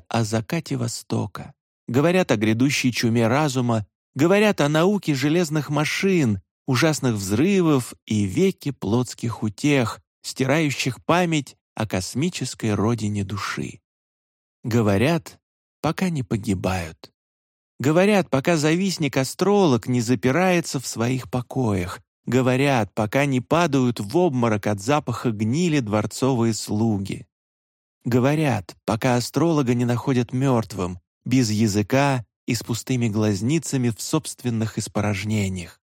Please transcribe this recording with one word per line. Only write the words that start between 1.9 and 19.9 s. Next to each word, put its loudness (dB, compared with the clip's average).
о 2
грядущей 2
чуме 2
разума, 0
говорят 4
о 2
науке 2
железных 0
машин, 0
ужасных 2
взрывов 2
и 0
веке 0
плотских -4
утех, 0
стирающих -2
память 0
о -4
космической -4
родине -2
души. -8
Говорят, 0
пока -2
не -4
погибают. -4
Говорят, 2
пока 2
завистник-астролог 2
не 2